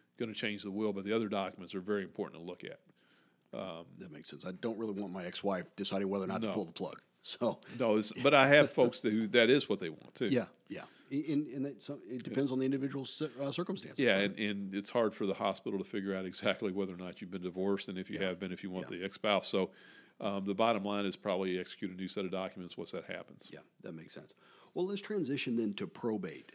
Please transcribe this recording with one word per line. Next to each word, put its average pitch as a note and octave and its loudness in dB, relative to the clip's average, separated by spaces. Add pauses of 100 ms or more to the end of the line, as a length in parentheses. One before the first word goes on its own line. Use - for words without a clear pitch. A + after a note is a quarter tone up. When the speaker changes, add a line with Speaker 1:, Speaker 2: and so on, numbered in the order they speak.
(180)
Speaker 1:
gonna A2 -4
change G#2 -4
the G2+ -6
will, G#2 0
but G2 -6
the G#2 0
other A2+ 0
documents F#2+ -4
are F#2+ -4
very G2+ 0
important E2 -8
to E2+ -12
look F2 -10
at. - -12 (800)
Um, F2 -8 (140)
Speaker 2:
That - -14
makes - -14
sense. - -14
I F#2 -8
don't A2 -4
really A2 -4
want F#2 -6
my F#2+ -6
ex-wife F#2 -2 (100)
deciding G2 0
whether G2 0
or - -2
not F#2+ -2
to A2 0
Speaker 1:
No. G2 -2
Speaker 2:
pull F#2+ 0
the E2 -10
plug. - -6 (220)
So - -2 (180)
Speaker 1:
No, A2+ 4
it's, G#2+ 2 (120)
but C#3 8
I C#3 10
have C#3+ 10
folks B2 4
that, A2+ 2
who, A2 2
that A2+ 8
is C#3 6
what G2 0
they E2+ -2
want, - -12
too. B2 0
Speaker 2:
Yeah, A2+ 2 (240)
yeah. - -8 (280)
I-, C#3+ -2
and, D3 2
and C3 -4
that, C3+ -8
so C#3+ -10 (100)
it B2 -6
depends C3 2
on C3 0
the C3 2
individual C3+ -2
cir-, D3+ -6 (120)
uh, C#3 -2
circumstances, - -4
Speaker 1:
Yeah, A#2 6
Speaker 2:
right? G2 4
Speaker 1:
and, G2 -2
and G2+ -2
it's G2+ -4
hard A2 2
for A2 -2
the F#2+ 2
hospital G2+ -2
to F#2+ -4
figure G2 -2
out F#2+ -4
exactly F#2+ 0
whether F#2+ -2
or F2 -10
not F2+ -8
you've F#2 -10
been F#2+ -6
divorced F#2 0
and F#2 -6
if F#2 -6
you G2+ -4
Speaker 2:
Yeah. F#2+ 2
Speaker 1:
have F2+ -4
been, F#2 -4
if - -8
you G2 -6
want F2+ -6
Speaker 2:
Yeah. F2 -6
Speaker 1:
the F#2 -4
ex-spouse. G2+ 2
So, F#2 2 (500)
um, G2+ -2
the G2+ 0
bottom A2+ 4
line G2+ 0
is F#2+ -2
probably F#2 0
execute F2+ -6
a F#2 -12
new F#2 -4
set G2 -4
of F2+ -6
documents F#2 -6
once E2+ -8
that - -6
happens. - -12
Speaker 2:
Yeah, D2+ -16 (220)
that F2 -10
makes D#2+ -14
sense. - -16 (420)
Well, F3+ 0
let's G3 -4
transition C#3 -2
then A2 2
to G2 -6
probate. F#2 -6